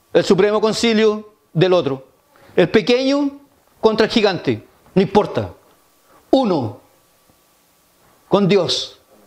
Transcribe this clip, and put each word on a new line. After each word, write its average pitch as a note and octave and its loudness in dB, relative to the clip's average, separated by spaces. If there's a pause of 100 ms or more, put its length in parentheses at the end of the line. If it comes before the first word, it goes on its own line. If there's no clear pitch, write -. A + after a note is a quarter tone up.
(140)
el E3+ 2
Supremo G#3 2
Concilio G#3+ 0 (180)
del F3+ 2
otro. C3+ -2 (480)
El F3 2
pequeño C4+ 0 (440)
contra A3 2
el G#3+ -6
gigante, F3 -2 (280)
no F#3+ 2
importa. D#3 -2 (800)
Uno F3 -2 (1500)
con G3 0
Dios F3 -2 (280)